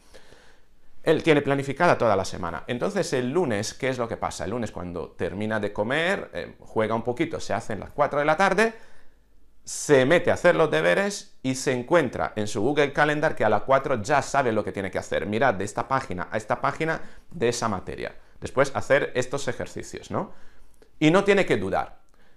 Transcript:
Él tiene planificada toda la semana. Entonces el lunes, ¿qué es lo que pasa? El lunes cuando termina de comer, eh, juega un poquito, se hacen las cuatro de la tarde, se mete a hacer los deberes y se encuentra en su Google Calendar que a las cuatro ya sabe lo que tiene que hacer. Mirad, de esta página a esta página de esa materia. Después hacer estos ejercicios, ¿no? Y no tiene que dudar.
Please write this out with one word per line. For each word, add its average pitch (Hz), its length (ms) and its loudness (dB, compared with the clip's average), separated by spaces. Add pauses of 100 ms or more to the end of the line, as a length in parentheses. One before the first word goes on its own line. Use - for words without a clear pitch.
(1040)
Él 156 200 2
tiene 147 180 6
planificada 139 560 2
toda 110 200 4
la 95 80 0
semana. 85 420 -6
Entonces 170 460 -2
el 123 180 0
lunes, 131 420 0
¿qué - 140 -4
es 131 100 0
lo 117 120 -2
que 92 80 -6
pasa? - 260 -4
El 90 80 -4
lunes 117 200 -4
cuando 85 400 -8
termina 104 500 -4
de 101 100 -2
comer, 147 640 -2
eh, 58 260 -10
juega 110 360 -2
un 113 80 -2
poquito, 110 360 -2
se 95 140 -4
hacen 104 260 -4
las 85 120 -12
cuatro 143 280 0
de 147 60 0
la 156 100 4
tarde, 196 380 4 (920)
se 135 400 4
mete 156 240 4
a 101 40 4
hacer 170 220 4
los 160 140 4
deberes 175 720 0
y 131 140 -2
se 135 160 0
encuentra 123 640 2
en 104 120 -2
su - 140 -2
Google 143 300 2
Calendar 147 420 2
que - 120 0
a 107 40 4
las 104 120 4
cuatro 135 400 2
ya 139 200 2
sabe 131 300 0
lo 107 120 0
que 92 100 -6
tiene 95 180 -4
que - 60 -6
hacer. 76 280 -2
Mirad, 110 280 2
de 95 100 -6
esta 110 240 -4
página 107 440 -4
a 110 60 -4
esta 120 220 -2
página 151 420 -2 (300)
de 117 160 0
esa 117 220 0
materia. 69 440 -6 (280)
Después - 340 0
hacer 131 400 2
estos - 320 -2
ejercicios, - 640 -8
¿no? 160 200 -4 (680)
Y 151 120 6
no 190 120 6
tiene 196 220 4
que 147 100 2
dudar. 95 440 -4 (380)